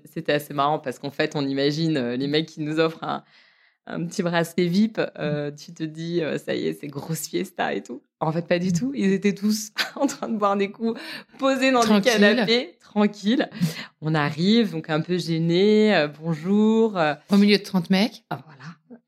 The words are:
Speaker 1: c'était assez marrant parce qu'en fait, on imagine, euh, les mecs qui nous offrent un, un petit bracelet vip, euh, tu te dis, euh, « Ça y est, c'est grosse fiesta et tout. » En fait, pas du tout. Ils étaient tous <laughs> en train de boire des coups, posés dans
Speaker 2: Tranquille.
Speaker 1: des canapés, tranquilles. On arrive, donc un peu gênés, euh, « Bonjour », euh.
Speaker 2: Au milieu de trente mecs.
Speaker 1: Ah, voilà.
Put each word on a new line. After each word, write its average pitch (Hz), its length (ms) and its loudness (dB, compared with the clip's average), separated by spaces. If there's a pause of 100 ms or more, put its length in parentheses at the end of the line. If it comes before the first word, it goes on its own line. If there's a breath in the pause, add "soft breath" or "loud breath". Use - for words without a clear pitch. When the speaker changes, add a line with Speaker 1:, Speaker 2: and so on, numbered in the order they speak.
Speaker 1:
c'était 160 280 -4
assez 147 220 -2
marrant 147 260 2
parce 131 180 -8
qu'en 143 140 -8
fait, 156 240 -2
on 143 100 0
imagine, 147 500 0
euh, 123 200 -2
les 135 100 -4
mecs 156 200 0
qui 160 160 -12
nous 151 180 -2
offrent 160 240 -2
un, 143 180 -6 (640 soft breath)
un - 200 -8
petit 175 180 -4
bracelet 170 420 0
vip, 202 340 2 (180)
euh, 147 340 -4
tu 147 200 -18
te 160 120 -8
dis, 165 360 -4
euh, « 143 240 -2
Ça 143 120 -4
y 123 100 -4
est, 165 140 -2
c'est 147 80 -12
grosse 147 400 -8
fiesta 175 460 -4
et 202 80 -6
tout. » 247 200 -16 (180)
En 160 120 0
fait, 170 160 -6
pas 180 100 -6
du 185 140 -2
tout. 247 220 -2
Ils 196 180 0
étaient 196 220 0
tous 214 360 -4 (140)
<laughs> - 120 -12
en 277 100 0
train - 220 -8
de 226 80 -4
boire 202 200 0
des 202 140 -2
coups, 226 280 -4 (400 loud breath)
posés 269 320 2
dans 254 100 4
Speaker 2:
Tranquille. 214 340 4
Speaker 1:
des 214 40 2
canapés, 226 600 4
tranquilles. 208 680 0 (520 loud breath)
On 156 140 -2
arrive, 165 580 2
donc 160 180 -8
un 156 100 2
peu 175 180 -2
gênés, 180 760 4
euh, « 151 140 2 (140)
Bonjour », 208 760 2
euh. 151 160 2 (160)
Speaker 2:
Au 202 60 4
milieu 202 220 6
de 196 40 -4
trente 180 280 -4
mecs. 190 400 0
Speaker 1:
Ah, 151 140 -8
voilà. 156 640 -20